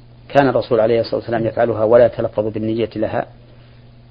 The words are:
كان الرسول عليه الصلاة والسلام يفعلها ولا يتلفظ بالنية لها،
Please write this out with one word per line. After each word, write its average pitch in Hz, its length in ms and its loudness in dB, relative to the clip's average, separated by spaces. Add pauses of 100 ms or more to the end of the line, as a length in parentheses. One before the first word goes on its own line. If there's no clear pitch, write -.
(280)
كان 139 200 2
الرسول 117 320 0
عليه 113 200 2
الصلاة 113 160 -4
والسلام 113 300 -4
يفعلها 113 380 -2
ولا 120 220 6
يتلفظ 113 400 -2
بالنية 110 500 -4
لها، 107 300 -4 (840)